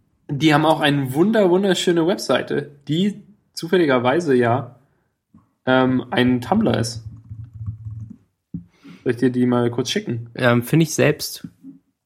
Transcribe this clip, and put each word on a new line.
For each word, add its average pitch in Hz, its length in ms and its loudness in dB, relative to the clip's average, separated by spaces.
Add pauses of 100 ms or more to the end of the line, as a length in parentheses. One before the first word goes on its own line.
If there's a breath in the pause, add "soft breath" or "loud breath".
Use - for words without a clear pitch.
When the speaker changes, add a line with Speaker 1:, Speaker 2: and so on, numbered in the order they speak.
(320)
Speaker 1:
Die 151 220 2
haben 151 120 2
auch 156 140 2
eine 143 360 0
wunder-, 202 340 2
wunderschöne 180 560 2
Webseite, 143 640 -2 (180)
die 185 360 -2 (300)
zufälligerweise 147 840 2
ja, 120 440 0 (840)
ähm, 131 460 2
ein 127 280 2
Tumblr 151 380 0
ist. - 260 -6 (2000 loud breath)
Soll 127 100 0
ich 117 40 -10
dir 127 140 2
die 123 160 0
mal 120 240 0
kurz 123 180 -4
schicken? 120 460 -6
Speaker 2:
Ähm, 120 260 2
find 151 220 2
ich 156 100 -4
selbst. - 540 -2 (580)